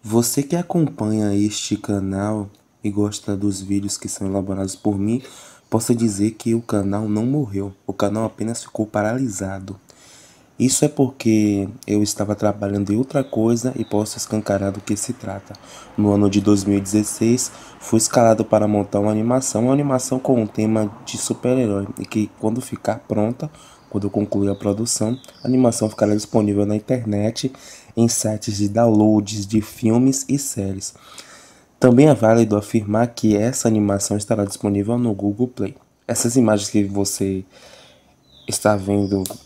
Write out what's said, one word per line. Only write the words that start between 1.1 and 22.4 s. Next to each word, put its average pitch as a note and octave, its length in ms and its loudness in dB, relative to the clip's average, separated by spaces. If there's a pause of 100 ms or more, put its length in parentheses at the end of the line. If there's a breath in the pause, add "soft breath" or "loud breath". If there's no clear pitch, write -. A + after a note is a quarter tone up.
este G#2 400 -2
canal G2+ 760 -4 (320)
e G#2 80 -4
gosta G#2 460 -2
dos G2 240 -2
vídeos G2 380 -4
que - 100 -12
são G2 180 -8
elaborados F#2+ 480 -4
por G#2 240 -2
mim, G#2 240 -2 (480 loud breath)
posso A#2 240 2
dizer A2 380 0
que A2+ 240 -2
o A#2 60 -2
canal G#2 480 -2
não G#2 160 0
morreu, G2+ 480 -2 (120)
o G2+ 60 -8
canal G#2 320 -2
apenas A2 400 -6
ficou - 220 -4
paralisado. G2+ 920 -4 (800 loud breath)
Isso C3 280 2
é - 20 2
porque A2 800 0 (180)
eu G#2 160 0
estava G#2 340 -2
trabalhando G2+ 580 -2
em - 20 2
outra C3+ 260 -2
coisa A#2 540 0
e A2+ 80 -6
posso G#2+ 340 -2
escancarar G2+ 540 -2
do G2+ 80 -8
que G#2 160 -4
se - 160 -8
trata. G2+ 420 -12 (440 loud breath)
No G#2 160 4
ano G2+ 160 4
de G2+ 100 2
dois G2+ 240 4
mil G2+ 140 2
e G2 40 0
dezesseis, G#2+ 680 0 (260 loud breath)
fui - 200 0
escalado A2+ 480 4
para G#2+ 200 4
montar G#2 360 0
uma G#2 100 0
animação, A2+ 540 0
uma C3 80 2
animação C3 460 0
com A#2+ 220 2
um G#2+ 60 0
tema G#2+ 420 0 (160)
de - 120 -10
super-herói, A#2 680 -2 (140)
e F#2+ 60 -8
que G#2+ 340 -4
quando A2+ 220 -2